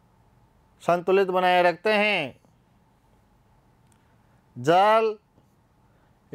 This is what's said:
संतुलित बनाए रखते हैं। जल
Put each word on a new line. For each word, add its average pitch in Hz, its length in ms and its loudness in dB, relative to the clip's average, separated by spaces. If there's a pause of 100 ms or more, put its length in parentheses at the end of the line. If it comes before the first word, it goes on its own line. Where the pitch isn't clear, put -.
(800)
संतुलित 180 480 -2
बनाए 180 340 2
रखते 180 300 -2
हैं। 202 480 -4 (2250)
जल 214 600 0 (1160)